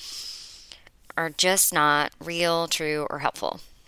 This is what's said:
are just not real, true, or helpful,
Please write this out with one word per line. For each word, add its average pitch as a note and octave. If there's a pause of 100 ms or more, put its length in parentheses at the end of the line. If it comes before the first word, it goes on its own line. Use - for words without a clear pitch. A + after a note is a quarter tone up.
(1160)
are D#3+
just F#3
not D3
real, E3
true, D3+
or D3
helpful, - (280)